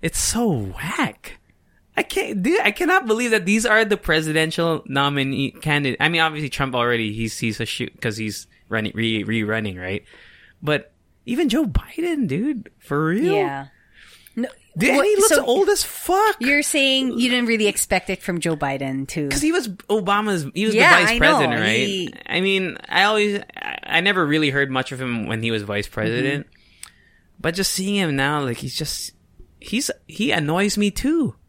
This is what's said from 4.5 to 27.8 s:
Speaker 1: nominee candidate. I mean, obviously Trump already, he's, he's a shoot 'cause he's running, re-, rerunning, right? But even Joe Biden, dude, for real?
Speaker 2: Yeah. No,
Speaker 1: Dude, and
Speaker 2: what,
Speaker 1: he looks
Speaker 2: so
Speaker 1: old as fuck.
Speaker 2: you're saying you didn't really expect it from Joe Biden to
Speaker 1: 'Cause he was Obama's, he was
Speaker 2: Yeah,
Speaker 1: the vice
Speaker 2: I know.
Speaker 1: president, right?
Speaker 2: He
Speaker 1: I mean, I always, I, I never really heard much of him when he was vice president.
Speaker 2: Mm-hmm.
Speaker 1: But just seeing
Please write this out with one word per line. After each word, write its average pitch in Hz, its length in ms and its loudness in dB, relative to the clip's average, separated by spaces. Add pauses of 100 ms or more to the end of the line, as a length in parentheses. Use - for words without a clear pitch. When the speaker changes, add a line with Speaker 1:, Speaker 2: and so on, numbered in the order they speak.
Speaker 1:
nominee 139 640 0
candidate. 147 500 -2
I 151 100 2
mean, 165 120 0
obviously 151 280 -2
Trump 131 260 -2
already, 120 360 0
he's, 110 280 -6
he's 113 200 -4
a 117 60 -4
shoot - 340 -8
'cause 107 180 -4
he's 107 280 -8 (240)
running, 110 240 -2
re-, 113 300 0
rerunning, 107 580 -2
right? 92 220 -6 (580)
But 147 320 -2 (320)
even 277 240 0
Joe 277 160 2
Biden, 294 640 -2
dude, 208 500 -4
for 147 260 -2
real? 233 300 2
Speaker 2:
Yeah. 392 340 -2 (680)
No, 233 120 -4 (300)
Speaker 1:
Dude, 226 120 4
and 262 100 4
Speaker 2:
what, 381 80 4
Speaker 1:
he 427 80 6
looks 403 140 6
Speaker 2:
so 285 140 4
Speaker 1:
old 294 260 4
as 403 140 2
fuck. 392 560 0
Speaker 2:
you're 285 220 2
saying 269 560 2
you 240 140 2
didn't 247 160 2
really 220 180 2
expect 196 460 0
it 185 100 -6
from 175 180 -4
Joe 160 160 0
Biden 135 520 -4
to 147 220 -4
Speaker 1:
'Cause 139 120 -2
he 302 100 2
was 330 160 -2 (220)
Obama's, 202 640 0
he 208 140 0
was 214 80 2
Speaker 2:
Yeah, 226 240 6
Speaker 1:
the - 60 4
vice 214 40 2
Speaker 2:
I 226 80 0
know. - 20 -2 (180)
Speaker 1:
president, 113 240 2
right? 110 260 2
Speaker 2:
He 190 260 -4 (140)
Speaker 1:
I 175 140 -2
mean, 190 360 0 (100)
I 190 180 2
always, 208 340 2 (200)
I, - 240 -10
I 165 180 0
never 185 220 2
really 151 280 2
heard 139 180 0
much 127 220 -2
of 127 100 -8
him 120 240 -4
when 113 160 -2
he 113 80 -2
was 110 140 0
vice 101 240 -4
president. 123 580 -2
Speaker 2:
Mm-hmm. - 460 -20 (480)
Speaker 1:
But 170 160 -2
just 190 180 -2
seeing 196 220 -2